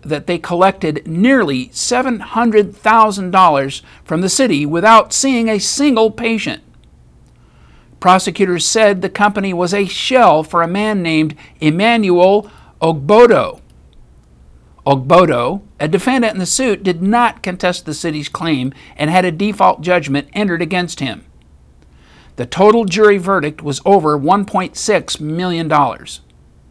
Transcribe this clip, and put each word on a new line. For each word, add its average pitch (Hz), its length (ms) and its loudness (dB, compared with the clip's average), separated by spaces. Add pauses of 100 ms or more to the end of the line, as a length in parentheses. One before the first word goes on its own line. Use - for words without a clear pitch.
that 147 240 -8
they 175 120 -2
collected 175 680 -2
nearly 170 680 0
seven 247 480 -4
hundred 214 540 0
thousand 214 560 2
dollars 151 500 2 (220)
from 160 180 -4
the 185 80 -2
city 147 380 0
without 202 460 4
seeing 247 360 -2
a 214 120 -2
single 220 500 0
patient. 226 520 -6 (1400)
Prosecutors 185 680 0
said 202 340 2
the 190 80 -4
company 202 460 -2
was 175 180 -2
a 202 120 0
shell 190 580 2
for 165 220 -2
a - 20 0
man 202 360 -2
named 156 340 -2 (240)
Emmanuel 190 880 2 (300)
Ogbodo. 165 800 2 (1200)
Ogbodo, 139 800 2 (160)
a 151 80 -4
defendant 214 460 0
in 190 80 -6
the 180 60 -4
suit, 247 360 -2
did 185 180 -2
not 214 440 0
contest 180 420 -6
the 151 80 -8
city's 151 340 -6
claim 139 440 -4 (240)
and 151 140 -2
had 180 140 2
a 180 60 -2
default 190 520 0
judgment 143 500 -2
entered 190 280 -4
against 175 380 -6
him. 127 260 -8 (1080)
The 123 120 -8
total 214 400 4
jury 202 320 4
verdict 170 440 -4
was 147 220 -8
over 160 320 2
one 180 300 0
point 185 300 -6
six - 440 -2
million 165 480 -6
dollars. 139 540 -2 (480)